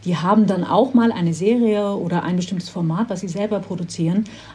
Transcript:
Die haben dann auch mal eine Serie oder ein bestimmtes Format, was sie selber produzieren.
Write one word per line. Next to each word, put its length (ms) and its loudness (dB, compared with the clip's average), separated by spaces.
Die 100 0
haben 300 4
dann 180 2
auch 300 2
mal 180 4
eine 220 0
Serie 640 2
oder 260 -2
ein 140 -2
bestimmtes 340 -4
Format, 400 -2
was 120 -6
sie 80 -8
selber 320 -4
produzieren. 640 -2